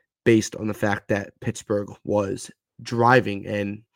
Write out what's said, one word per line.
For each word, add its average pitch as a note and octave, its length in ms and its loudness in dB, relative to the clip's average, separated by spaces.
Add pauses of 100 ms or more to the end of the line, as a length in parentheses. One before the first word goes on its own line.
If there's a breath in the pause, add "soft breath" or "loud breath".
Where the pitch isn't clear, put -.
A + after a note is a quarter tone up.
(240 soft breath)
based A2+ 320 4
on G#2+ 120 -6
the G#2 60 -4
fact G#2 360 -4
that G2+ 300 -6
Pittsburgh G#2 480 -4 (160)
was G2 460 -4 (320)
driving A#2 640 2
and G#2 380 -6 (120)